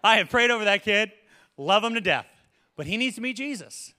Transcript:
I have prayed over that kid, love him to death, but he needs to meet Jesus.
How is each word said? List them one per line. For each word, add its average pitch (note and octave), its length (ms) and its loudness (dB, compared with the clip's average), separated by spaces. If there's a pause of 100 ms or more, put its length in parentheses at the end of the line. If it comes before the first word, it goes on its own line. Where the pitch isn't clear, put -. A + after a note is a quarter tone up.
I A3 140 6
have F#3+ 120 0
prayed A#3+ 220 2
over A3 140 -2
that G3+ 180 2
kid, G#3 280 0 (460)
love F#3+ 260 2
him A#3 100 -2
to A3+ 80 -4
death, D3 260 -2 (480)
but D3 120 -10
he G3+ 100 -4
needs B3 180 -2
to A3+ 60 -12
meet B3 160 -6
Jesus. A#3+ 600 -12